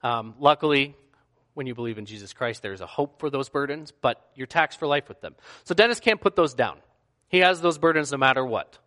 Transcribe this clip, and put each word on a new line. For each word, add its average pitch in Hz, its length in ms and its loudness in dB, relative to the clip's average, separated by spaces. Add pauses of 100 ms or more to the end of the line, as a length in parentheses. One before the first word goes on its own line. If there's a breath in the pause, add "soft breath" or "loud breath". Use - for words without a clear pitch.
Um, 113 360 -4
luckily, 143 560 4 (580)
when 131 140 -8
you 123 80 -8
believe 117 220 -6
in 107 80 -12
Jesus 101 260 -16
Christ, 117 300 -6
there's 98 180 -10
a 87 80 -12
hope - 320 -4
for 151 100 -4
those 135 200 -6
burdens, 147 420 -6
but - 340 -4 (100)
you're 131 120 -12
taxed 160 320 0
for 156 80 -4
life 143 220 0
with - 100 -18
them. - 160 -14 (300 loud breath)
So 175 100 -2
Dennis 226 240 4
can't 220 220 0
put - 160 0
those 156 160 2
down. 113 240 -2 (500)
He 180 120 0
has 180 200 4
those 165 180 0
burdens 156 320 2
no 139 80 -6
matter 131 280 2
what. 110 420 -6